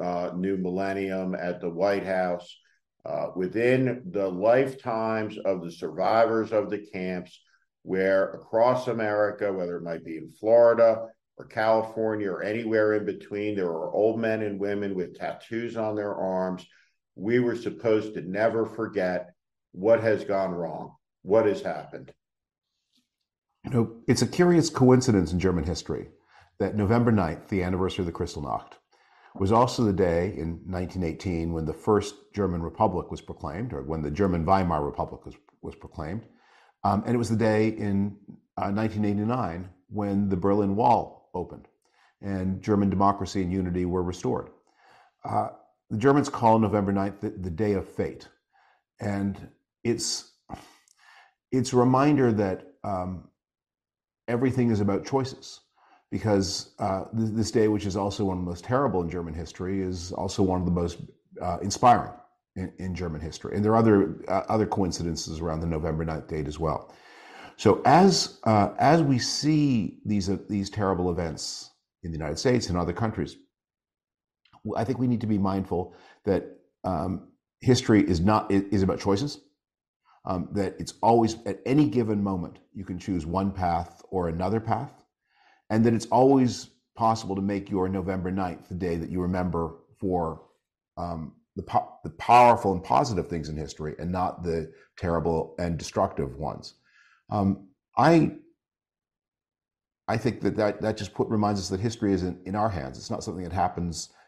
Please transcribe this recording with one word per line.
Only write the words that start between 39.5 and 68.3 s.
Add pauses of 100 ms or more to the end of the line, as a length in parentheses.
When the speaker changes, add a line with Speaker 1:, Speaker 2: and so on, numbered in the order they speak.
Speaker 2:
when
the
Berlin
Wall
opened (520)
and
German
democracy
and
unity
were
restored. (760)
Uh, (420)
the
Germans
call
November
ninth
the,
the
Day
of
Fate. (720)
And (340)
it's, (1200)
it's
a
reminder
that, (180)
um, (1000)
everything
is
about
choices, (520)
because,
uh, (140)
th-,
this
day,
which
is
also
one
of
the
most
terrible
in
German
history,
is
also
one
of
the
most, (420)
uh,
inspiring (420)
in,
in
German
history.
And
there
are
other,
uh,
other
coincidences
around
the
November
ninth
date
as
well. (640)
So
as,